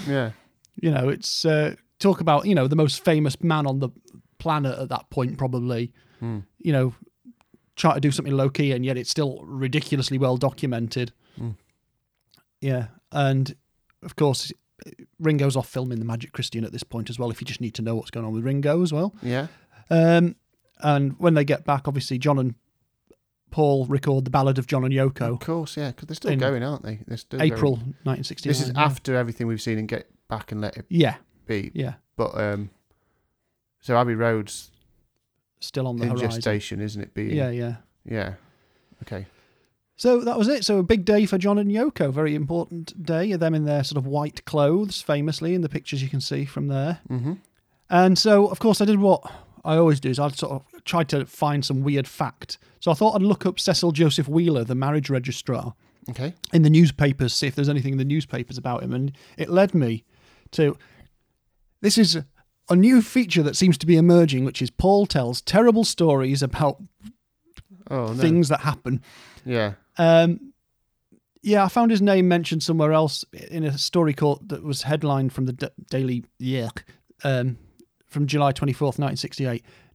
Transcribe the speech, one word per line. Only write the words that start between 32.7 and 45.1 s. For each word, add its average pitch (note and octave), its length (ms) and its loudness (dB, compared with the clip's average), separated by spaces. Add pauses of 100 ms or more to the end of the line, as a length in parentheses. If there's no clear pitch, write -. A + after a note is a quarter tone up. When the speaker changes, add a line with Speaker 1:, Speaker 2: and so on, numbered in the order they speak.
Speaker 1:
so B2 180 -4
Abbey A#2+ 180 0
Road's A2 560 -4 (880)
Speaker 2:
Still C3 280 -6
on A#2+ 80 -4
the A#2 80 -4
Speaker 1:
in A#2+ 60 -2
Speaker 2:
horizon. A#2+ 220 -2
Speaker 1:
gestation, G#2+ 500 -4
isn't G#2+ 200 -8
it? - 120 -14
Being G#2+ 220 -6
Speaker 2:
Yeah, C3 140 -2
yeah. A#2+ 280 -6 (280)
Speaker 1:
Yeah. G2+ 280 -6 (680)
Okay. G2 220 -12 (720)
Speaker 2:
So A#3+ 240 2
that A#3 180 -2
was A3 120 2
it. C4 160 0
So G#3 120 2
a F#3 60 2
big G3 220 2
day G#3 200 4
for F#3+ 140 -2
John G3+ 180 2
and G3+ 140 0
Yoko. G#3+ 420 0
Very D3+ 220 -2
important E3+ 680 -6
day. E3+ 320 -2
Them D#3+ 220 0
in D3+ 80 0
their D3 200 0
sort C#3+ 140 -6
of C3 80 -2
white D3 400 -6
clothes, E3 560 0
famously, D#3 540 -2